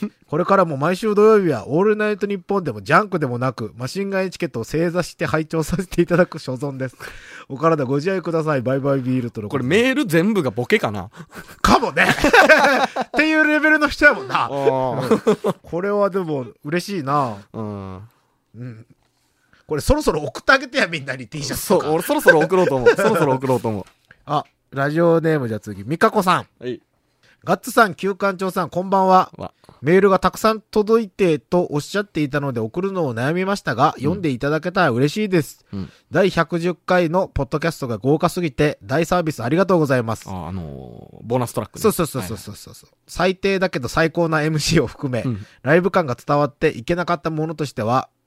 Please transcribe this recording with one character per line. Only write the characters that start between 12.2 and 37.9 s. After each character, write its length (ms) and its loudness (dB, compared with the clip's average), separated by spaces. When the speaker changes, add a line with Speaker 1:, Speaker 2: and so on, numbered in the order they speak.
Speaker 1:
っ 140 -10
て 120 4
い 60 2
う 100 4
レ 160 2
ベ 120 4
ル 80 4
の 80 2
人 180 0
や 80 2
も 80 -6
ん 60 -12
な。 180 -2
Speaker 2:
あ 40 -4
ー。 1120 0
Speaker 1:
こ 180 -8
れ 80 -4
は 220 0
で 80 -4
も 260 -4
嬉 340 -6
し 20 -4
い 40 -6
な。 340 -2
Speaker 2:
う 60 -10
ん。 420 -10
Speaker 1:
う 80 -16
ん。 220 -16
こ 100 -4
れ 60 -2
そ 140 4
ろ 80 0
そ 80 2
ろ 100 -4
送 200 -8
っ 20 -18
て 80 4
あ 80 6
げ 80 -10
て 100 -8
や、 80 2
み 140 -4
ん 60 -12
な 100 -8
に 120 -12
T 140 -12
シ 120 -8
ャ 20 -8
ツ 140 -6
と 100 4
か。 60 -2
Speaker 2:
そ 40 -2
う、 60 2
俺 80 -2
そ 100 -2
ろ 80 0
そ 80 6
ろ 120 8
送 140 2
ろ 80 4
う 40 2
と 80 2
思 100 0
う。 40 8
<laughs> 60 8
そ 80 0
ろ 120 2
そ 100 2
ろ 80 2
送 140 -2
ろ 80 2
う 60 -2
と 80 -2
思 120 -4
う。 40 -16
Speaker 1:
あ、 180 -2
ラ 200 -2
ジ 100 0
オ 200 4
ネ 160 2
ー 20 -4
ム 80 -4
じ 80 -6
ゃ 20 -6
あ 20 -14
次、 260 -12
み 120 -4
か 140 4
こ 100 2
さ 180 2
ん。 80 -10
Speaker 2:
は 80 -12
い。 140 -8
Speaker 1:
ガ 120 0
ッ 60 -2
ツ 100 -12
さ 160 4
ん、 60 -8
旧 220 -4
館 200 -2
長 160 -4
さ 140 -2
ん、 40 -8
こ 120 -4
ん 80 -8
ば 120 2
ん 60 4
は。 300 4
Speaker 2:
わ。 160 -12
Speaker 1:
メ 160 4
ー 40 6
ル 80 6
が 100 4
た 120 0
く 60 -10
さ 160 2
ん 60 -6
届 440 2
い 40 -8
て 320 0
と 300 0
お 80 -4
っ 40 -2
し 160 -8
ゃ 40 0
っ 40 -8
て 160 -6
い 80 -2
た 120 -2
の 100 -4
で 80 -4
送 220 -4
る 100 -4
の 140 -2
を 80 -4
悩 200 -2
み 120 -2
ま 100 -2
し 60 -6
た 120 -4
が、 220 2
Speaker 2:
う 40 -16
ん。 20 -14
Speaker 1:
読 160 0
ん 40 -10
で 100 0
い 80 -4
た 100 -2
だ 100 0
け 140 -6
た 80 2
ら 80 4
嬉 240 0
し 120 -2
い 40 -4
で 140 2
す。 280 -18
Speaker 2:
う 60 -10
ん。 120 -8
Speaker 1:
第 180 2
百 300 -2
十 140 -2
回 360 0
の 180 0
ポ 160 -6
ッ 20 -4
ド 140 -4
キ 80 -2
ャ 40 -2
ス 80 -12
ト 80 -6
が 120 -4